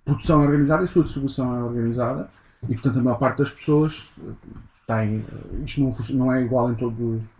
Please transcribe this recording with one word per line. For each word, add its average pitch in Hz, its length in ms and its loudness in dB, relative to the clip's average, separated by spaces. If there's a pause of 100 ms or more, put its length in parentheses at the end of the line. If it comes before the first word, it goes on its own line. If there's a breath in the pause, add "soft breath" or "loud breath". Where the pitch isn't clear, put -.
produção 147 380 4
é 147 40 6
organizada 147 380 4
e - 20 0
sua 175 160 4
distribuição 135 540 -2
é 123 60 -2
organizada. 120 680 -2 (340 soft breath)
E, 120 100 -2
portanto, 113 240 -2
a 123 40 0
maior 120 160 2
parte - 200 0
das 143 120 0
pessoas 151 640 0 (720)
tem, 110 380 0 (400)
isto 143 180 -2
não 127 100 2
func-, 117 220 -6
não 127 180 2
é 127 100 2
igual 123 280 2
em 120 40 -2
todos, 113 500 -4 (160)